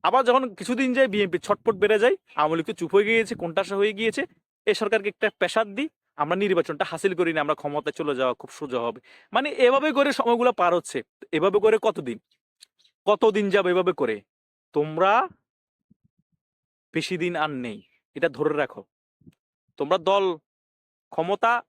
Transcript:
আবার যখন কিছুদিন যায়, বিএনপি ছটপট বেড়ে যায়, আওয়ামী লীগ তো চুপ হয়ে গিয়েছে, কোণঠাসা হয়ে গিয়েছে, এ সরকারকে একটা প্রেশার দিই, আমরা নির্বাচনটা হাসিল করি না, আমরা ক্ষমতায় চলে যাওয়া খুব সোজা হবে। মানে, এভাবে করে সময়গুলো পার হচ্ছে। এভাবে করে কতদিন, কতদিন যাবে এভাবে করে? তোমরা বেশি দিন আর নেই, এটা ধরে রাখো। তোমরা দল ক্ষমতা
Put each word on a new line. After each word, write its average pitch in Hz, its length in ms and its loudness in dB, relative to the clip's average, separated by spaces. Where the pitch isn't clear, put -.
আবার 226 220 2
যখন 247 300 2
কিছুদিন 247 380 -2
যায়, 262 140 4
বিএনপি 190 320 -2
ছটপট 208 360 -2
বেড়ে 208 240 2
যায়, 254 160 4
আওয়ামী 156 220 2
লীগ 160 80 -2
তো 220 80 -6
চুপ 170 220 -6
হয়ে 202 100 6
গিয়েছে, 226 300 0
কোণঠাসা 180 400 -4
হয়ে 208 180 0
গিয়েছে, 220 280 -2
এ 208 80 2
সরকারকে 208 360 0
একটা 208 280 -2
প্রেশার 202 380 0
দিই, 294 140 -4
আমরা 151 200 0
নির্বাচনটা 185 500 0
হাসিল 180 300 -4
করি 170 180 0
না, 156 80 0
আমরা 147 140 0
ক্ষমতায় 147 380 -6
চলে 147 220 -4
যাওয়া 127 180 0
খুব - 160 -12
সোজা 127 300 -6
হবে। 117 200 -6
মানে, 269 160 -2
এভাবে 269 420 2
করে 277 220 2
সময়গুলো 240 380 2
পার 175 220 2
হচ্ছে। 156 300 -4
এভাবে 185 280 2
করে 214 220 4
কতদিন, 131 360 -4
কতদিন 208 440 2
যাবে 185 220 2
এভাবে 180 220 2
করে? 110 280 -2
তোমরা 180 540 2
বেশি 165 240 -6
দিন 175 180 -4
আর 156 140 -2
নেই, 120 320 -10
এটা 160 140 0
ধরে 147 280 -2
রাখো। 131 260 -6
তোমরা 151 200 0
দল 185 400 0
ক্ষমতা 202 600 -2